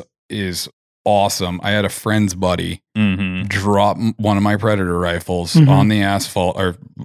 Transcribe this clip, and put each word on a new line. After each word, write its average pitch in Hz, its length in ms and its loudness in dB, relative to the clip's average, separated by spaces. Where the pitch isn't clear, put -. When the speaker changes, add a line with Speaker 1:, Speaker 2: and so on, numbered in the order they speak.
Speaker 1:
is 95 380 -6
awesome. 98 600 0
I 101 80 -2
had 104 140 0
a - 40 -4
friend's 107 460 -2
buddy 87 460 -2
Speaker 2:
Mm-hmm. 92 500 -2
Speaker 1:
drop 101 500 2
m-, 110 200 -2
one 107 200 0
of 101 60 2
my 107 120 2
Predator 98 420 0
rifles 87 560 -4
Speaker 3:
Mm-hmm. 151 160 8
Speaker 1:
on 104 200 4
the 107 120 2
asphalt, 98 560 -2
or 92 180 -2